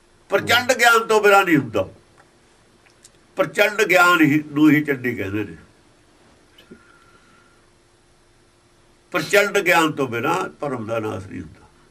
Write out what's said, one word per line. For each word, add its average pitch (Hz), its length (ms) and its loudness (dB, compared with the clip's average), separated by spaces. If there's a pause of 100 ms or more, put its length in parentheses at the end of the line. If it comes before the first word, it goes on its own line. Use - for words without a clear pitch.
(280)
ਪ੍ਰਚੰਡ 233 440 0
ਗਿਆਨ 233 340 4
ਤੋਂ 220 140 2
ਬਿਨਾਂ 196 240 4
ਨਹੀਂ 170 120 2
ਹੁੰਦਾ। 110 320 -2 (1500)
ਪ੍ਰਚੰਡ 202 460 -2
ਗਿਆਨ 180 380 2
ਹੀ, 151 320 2
ਨੂੰ 151 180 4
ਹੀ 147 140 2
ਚੰਡੀ 127 320 -6
ਕਹਿੰਦੇ 101 280 -6
ਨੇ। 85 120 -16 (3500)
ਪ੍ਰਚੰਡ 196 480 0
ਗਿਆਨ 165 340 0
ਤੋਂ 135 160 -4
ਬਿਨਾਂ 147 400 -4
ਭਰਮ 127 380 -10
ਦਾ 113 120 -4
ਨਾਸ 104 280 -8
ਨਹੀਂ 101 140 -14
ਹੁੰਦਾ। 80 200 -18 (300)